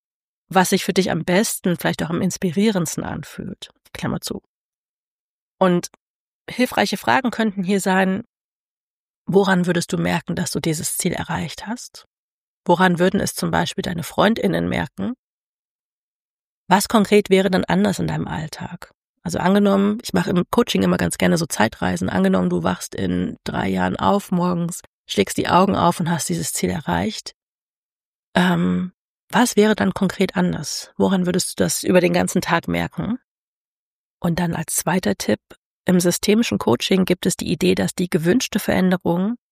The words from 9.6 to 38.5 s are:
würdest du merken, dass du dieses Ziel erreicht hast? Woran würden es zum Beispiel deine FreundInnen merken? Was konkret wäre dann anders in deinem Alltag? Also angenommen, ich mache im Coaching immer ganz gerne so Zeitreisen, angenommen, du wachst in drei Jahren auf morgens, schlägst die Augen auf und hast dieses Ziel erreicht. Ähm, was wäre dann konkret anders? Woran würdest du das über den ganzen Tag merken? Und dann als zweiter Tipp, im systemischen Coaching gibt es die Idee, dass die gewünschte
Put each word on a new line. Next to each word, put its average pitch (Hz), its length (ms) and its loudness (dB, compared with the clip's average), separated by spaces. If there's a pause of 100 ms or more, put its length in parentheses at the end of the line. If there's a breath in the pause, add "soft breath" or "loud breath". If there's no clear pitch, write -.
würdest 175 260 -2
du 175 60 -2
merken, 170 360 -2
dass 170 160 -4
du - 100 -4
dieses 160 360 -2
Ziel 180 160 -2
erreicht 165 540 -8
hast? - 400 -12 (600)
Woran 180 320 4
würden 185 220 2
es - 140 -4
zum 175 160 -4
Beispiel 165 320 -2
deine 170 200 -6
FreundInnen 175 640 0
merken? 185 460 -4 (1500)
Was 196 200 4
konkret 202 420 4
wäre 190 200 4
dann 185 140 0
anders 185 340 2
in 170 80 -2
deinem 156 200 -4
Alltag? 170 640 -10 (300)
Also 165 160 -4
angenommen, 202 640 2
ich - 120 -6
mache 180 160 0
im 175 200 2
Coaching 214 320 0
immer 180 140 2
ganz 175 220 -2
gerne 180 180 2
so 165 100 -2
Zeitreisen, 185 640 -2
angenommen, 190 400 2
du 175 140 -2
wachst 180 320 -4
in 90 500 -2
drei - 240 -4
Jahren 185 280 0
auf 196 340 0
morgens, 175 500 -2 (260)
schlägst - 300 -2
die - 120 -2
Augen 190 280 4
auf 170 240 2
und 165 100 -2
hast 170 180 -2
dieses 170 260 -4
Ziel 180 160 -2
erreicht. 180 640 -4 (1000)
Ähm, 180 580 0 (380)
was 233 260 2
wäre 214 180 6
dann 196 180 0
konkret - 440 -2
anders? 170 600 -4
Woran 190 300 2
würdest 180 240 -2
du - 140 0
das - 180 -2
über 180 180 4
den 175 140 2
ganzen 180 260 0
Tag 170 260 -2
merken? 170 520 -4 (1000)
Und 170 180 0
dann 170 160 0
als - 220 -6
zweiter 185 400 0
Tipp, - 240 -2 (460)
im 185 120 4
systemischen 202 600 2
Coaching 196 460 2
gibt - 220 0
es 185 100 0
die - 140 -4
Idee, 180 240 2
dass 185 200 -2
die 180 160 -2
gewünschte 180 480 0